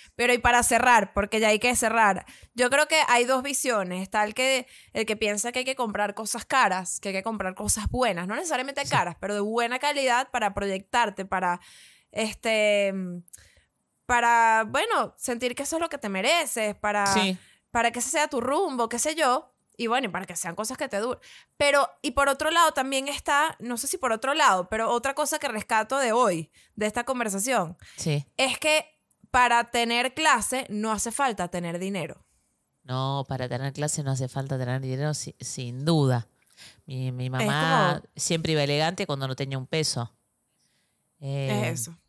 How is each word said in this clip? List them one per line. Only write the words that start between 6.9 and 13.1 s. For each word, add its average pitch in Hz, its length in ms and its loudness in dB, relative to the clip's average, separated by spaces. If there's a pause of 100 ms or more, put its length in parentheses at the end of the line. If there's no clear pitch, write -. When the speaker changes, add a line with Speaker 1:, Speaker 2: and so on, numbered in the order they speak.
Speaker 1:
que 202 80 -8
hay 190 60 -4
que 190 80 -4
comprar 196 320 -4
cosas 208 340 -2
buenas, 208 360 0
no 208 100 -6
necesariamente 285 500 -4
Speaker 2:
Sí. - 40 -8
Speaker 1:
caras, 175 300 0
pero 202 160 -4
de 202 60 -2
buena 233 380 -2
calidad 269 520 0
para 208 240 0
proyectarte, 202 680 -2
para, 180 340 -2 (520)
este, 214 840 0 (1120)